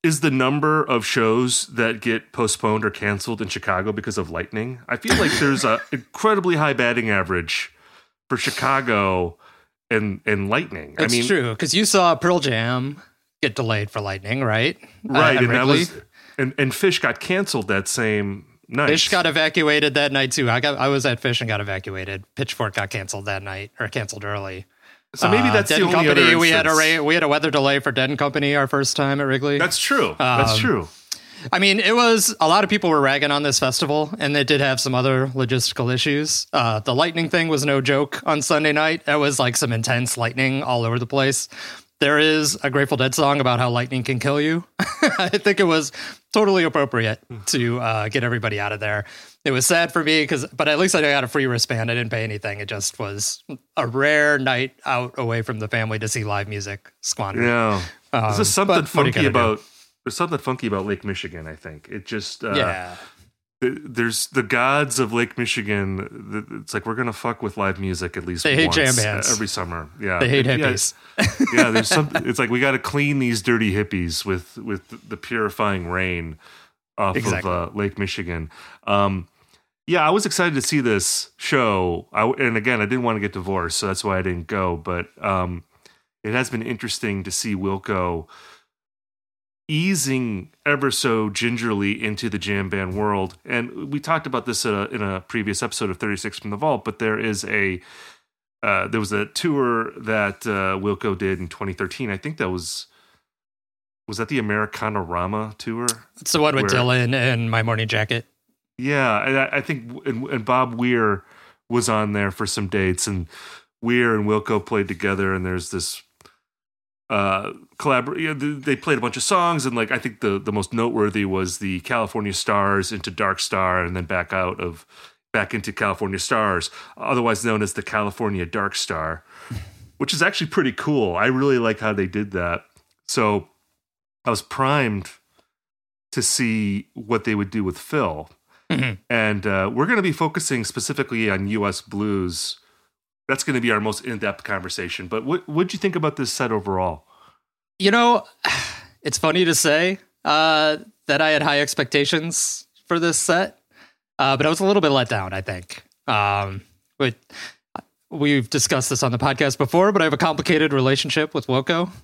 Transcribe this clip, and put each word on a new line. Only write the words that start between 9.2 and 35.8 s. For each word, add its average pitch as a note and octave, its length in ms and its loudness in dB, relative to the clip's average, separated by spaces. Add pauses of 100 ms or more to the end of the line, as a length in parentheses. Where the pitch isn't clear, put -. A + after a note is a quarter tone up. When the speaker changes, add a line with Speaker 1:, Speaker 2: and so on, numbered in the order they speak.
Speaker 1:
and, G#2+ 360 0
and G2 240 0
lightning. F#2 500 -4
Speaker 2:
It's A2+ 140 2
Speaker 1:
I A#2+ 40 2
mean, A#2+ 100 2
Speaker 2:
true, B2 280 2
'cause - 180 -2
you G#3 120 4
saw F3+ 300 4
Pearl F3 240 2
Jam B2+ 600 -2 (400)
get B2 140 -2
delayed A2 340 0
for A2 120 -6
lightning, G2+ 420 -4
right? A#2 340 2 (320)
Uh, - 40 -2
Speaker 1:
Right, C#3+ 240 6
Speaker 2:
at B2+ 60 6
Speaker 1:
and A#2+ 80 2
that B2 80 2
Speaker 2:
Wrigley? C#3 200 4
Speaker 1:
was, F3 120 0 (460)
and, C3 200 -2
and C3 140 0
Phish F#3 300 2
got A#2+ 180 0
canceled F3+ 500 -2
that G2 180 0
same G#2 580 -2 (220)
night. C3+ 220 0
Speaker 2:
Phish D#3+ 200 2
got F3+ 160 2
evacuated D3+ 680 2
that C#3+ 180 2
night C3+ 220 2
too. B2+ 160 2
I A#2 100 4
got, C#3 180 0
I C3 120 2
was C#3 160 0
at B2 160 0
Phish A#2+ 200 0
and A#2+ 60 -4
got G#2 140 -2
evacuated. F#2+ 640 -8 (100)
Pitchfork A#2 400 -4
got G2 140 -2
canceled G2 360 -8
that G2 180 -4
night, G2 360 -12
or A2 80 -4
canceled G#2+ 380 -6
early. G2 400 -8 (500)
Speaker 1:
So - 140 2
maybe B3 180 4
Speaker 2:
Uh, G#3+ 60 4
Speaker 1:
that's G#3 160 4
Speaker 2:
Dead D#3 100 4
Speaker 1:
the F#3+ 60 4
only F3 100 2
Speaker 2:
Company, D#3+ 320 4
Speaker 1:
other E3+ 100 6
Speaker 2:
we E3 120 6
had D#3+ 180 4
a - 40 2
Speaker 1:
instance. D#3 280 4
Speaker 2:
ra-, D3 40 0
we D3+ 100 2
had F3 100 4
a D3+ 60 2
weather D3+ 200 2
delay C#3 300 4
for C3+ 140 -2
Dead C3 160 2
and C#3+ 100 -4
Company C#3+ 360 2
our C#3 120 2
first C#3 300 0
time C#3+ 240 0
at - 20 0
Wrigley. C#3 340 0
Speaker 1:
That's F3 200 0
true. F3 420 0
That's A#2 340 4
Speaker 2:
Um, G#2+ 60 2
Speaker 1:
true. G#2 280 0 (680)
Speaker 2:
I F#3 60 2
mean, G3 200 4
it G#3 160 4
was, A3+ 460 4
a D#3+ 60 6
lot G3 160 6
of G3 60 -2
people G3+ 200 2
were D#3 100 6
ragging C#3 300 4
on C#3+ 140 2
this C#3 160 2
festival, D3 580 0
and D3 180 0
they C#3+ 80 4
did C#3+ 160 4
have C3+ 200 2
some B2+ 160 -2
other C3 320 2
logistical B2+ 640 0